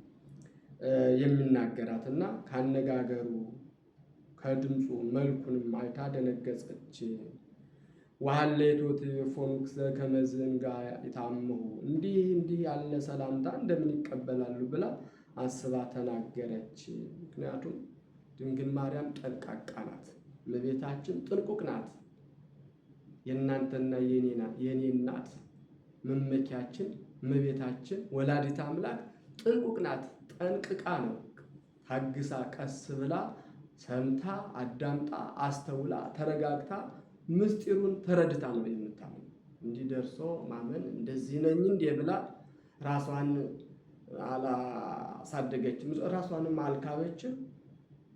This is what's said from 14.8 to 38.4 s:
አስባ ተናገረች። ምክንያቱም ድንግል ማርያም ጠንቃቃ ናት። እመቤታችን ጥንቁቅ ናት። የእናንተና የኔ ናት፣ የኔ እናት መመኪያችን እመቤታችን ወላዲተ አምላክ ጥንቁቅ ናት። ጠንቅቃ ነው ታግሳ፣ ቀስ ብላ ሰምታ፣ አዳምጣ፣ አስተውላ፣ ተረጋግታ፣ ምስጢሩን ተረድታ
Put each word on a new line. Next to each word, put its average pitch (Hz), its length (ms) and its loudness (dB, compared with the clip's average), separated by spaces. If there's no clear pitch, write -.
አስባ 127 380 -2
ተናገረች። 117 920 -4
ምክንያቱም 139 600 -6
ድንግል 131 360 -2
ማርያም 139 440 0
ጠንቃቃ 123 560 -8
ናት። - 240 -12
እመቤታችን 135 840 -2
ጥንቁቅ 202 420 0
ናት። 117 220 -4
የእናንተና 131 680 0
የኔ 127 300 4
ናት፣ 113 240 -2
የኔ 131 320 0
እናት 127 400 0
መመኪያችን 135 840 0
እመቤታችን 135 840 0
ወላዲተ 143 520 2
አምላክ 185 380 -2
ጥንቁቅ 226 440 2
ናት። 135 220 -2
ጠንቅቃ 185 540 -2
ነው 113 140 -2
ታግሳ፣ 135 480 -2
ቀስ - 280 -6
ብላ 135 200 0
ሰምታ፣ 131 440 0
አዳምጣ፣ 143 540 -2
አስተውላ፣ 139 560 -2
ተረጋግታ፣ 147 640 0
ምስጢሩን 196 720 4
ተረድታ 160 500 4